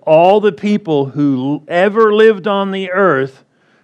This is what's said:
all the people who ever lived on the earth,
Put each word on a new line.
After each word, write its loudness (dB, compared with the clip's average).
all 4
the 0
people -4
who -4
ever 0
lived 2
on -2
the -8
earth, -2